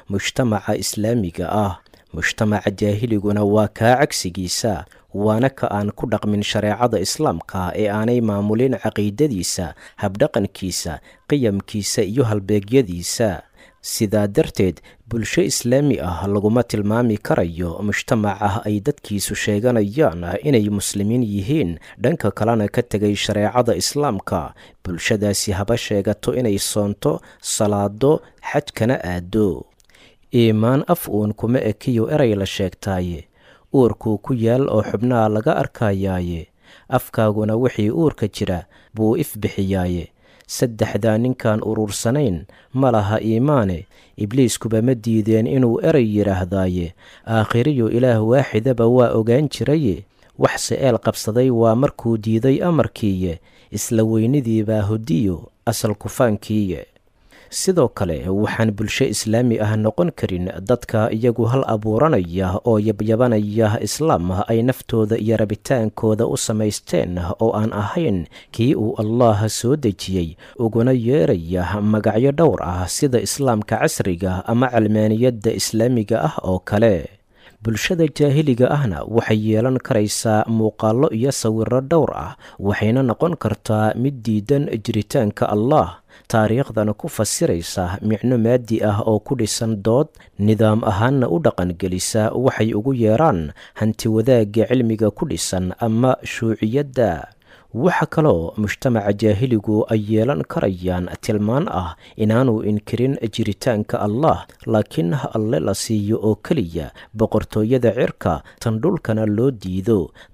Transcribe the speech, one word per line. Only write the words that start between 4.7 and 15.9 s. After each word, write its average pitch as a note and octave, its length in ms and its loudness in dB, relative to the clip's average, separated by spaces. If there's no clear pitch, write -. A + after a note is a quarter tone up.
waana G#2+ 380 2
ka - 180 -4
aan G2+ 220 -2
ku - 160 -6
dhaqmin G#2 340 0
shareecada G#2 560 0
Islaamka F#2 800 -4
ee G2+ 160 0
aanay A2 320 0
maamulin G#2+ 560 0
caqiidadiisa, G#2 960 -4
habdhaqankiisa, A2 920 -2
qiyamkiisa G#2+ 720 0
iyo G#2 220 0
halbeegyadiisa. G#2 1200 0
Sidaa G#2 460 0
darteed, G2+ 540 0
bulsho A#2 340 -2
islaami C3+ 600 0